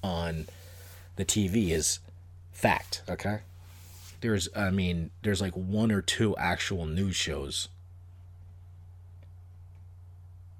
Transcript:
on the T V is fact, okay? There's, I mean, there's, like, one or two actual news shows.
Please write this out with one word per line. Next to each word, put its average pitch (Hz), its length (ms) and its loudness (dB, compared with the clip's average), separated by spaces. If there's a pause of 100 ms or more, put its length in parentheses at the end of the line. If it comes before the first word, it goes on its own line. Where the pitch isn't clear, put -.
on 85 440 0 (680)
the 98 100 0
T 101 220 4
V 92 260 6
is 80 280 2 (500)
fact, - 580 2
okay? 107 320 -2 (840)
There's, 101 340 4
I 101 140 4
mean, 90 400 4 (120)
there's, 101 180 4
like, 95 140 0
one 104 380 4
or 98 100 4
two 104 340 4
actual 87 500 2
news 90 280 2
shows. 71 540 -2 (3000)